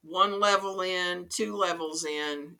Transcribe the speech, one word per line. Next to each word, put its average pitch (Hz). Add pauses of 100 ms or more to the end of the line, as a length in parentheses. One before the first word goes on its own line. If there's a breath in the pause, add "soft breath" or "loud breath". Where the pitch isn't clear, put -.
one 190
level 196
in, 180
two 208
levels 165
in 151